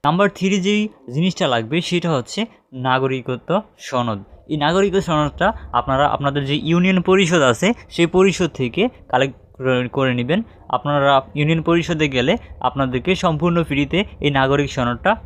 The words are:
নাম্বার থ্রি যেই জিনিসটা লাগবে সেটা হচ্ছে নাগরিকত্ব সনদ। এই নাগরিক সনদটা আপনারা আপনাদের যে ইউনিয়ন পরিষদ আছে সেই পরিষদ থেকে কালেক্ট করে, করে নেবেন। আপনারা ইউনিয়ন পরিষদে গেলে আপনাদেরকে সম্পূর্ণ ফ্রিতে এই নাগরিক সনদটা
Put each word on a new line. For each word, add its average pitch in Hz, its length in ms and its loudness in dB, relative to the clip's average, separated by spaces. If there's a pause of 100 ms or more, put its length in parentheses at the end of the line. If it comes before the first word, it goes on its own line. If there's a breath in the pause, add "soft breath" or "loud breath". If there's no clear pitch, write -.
নাম্বার 180 300 2
থ্রি 190 260 0
যেই 208 260 0 (260)
জিনিসটা 170 340 0
লাগবে 123 340 -2
সেটা 175 300 -2
হচ্ছে 151 340 -4 (280 soft breath)
নাগরিকত্ব 131 880 -2 (160)
সনদ। 117 460 -4 (240)
এই 151 100 -6
নাগরিক 175 380 0
সনদটা 170 580 0 (200 loud breath)
আপনারা 135 340 2
আপনাদের 139 380 0
যে 139 100 -2
ইউনিয়ন 175 460 2
পরিষদ 180 400 4
আছে 139 320 2 (160 loud breath)
সেই 170 160 2
পরিষদ 185 420 2
থেকে 131 420 -2 (180 loud breath)
কালেক্ট 131 280 0 (220)
করে, 127 300 0
করে 131 260 -2
নেবেন। 127 280 -2 (280 loud breath)
আপনারা 139 520 2 (140)
ইউনিয়ন 156 260 0
পরিষদে 160 480 0
গেলে 131 280 0 (220 loud breath)
আপনাদেরকে 131 560 -2
সম্পূর্ণ 170 480 0
ফ্রিতে 147 400 -2 (160 loud breath)
এই 143 120 0
নাগরিক 139 400 0
সনদটা 123 440 -2 (100)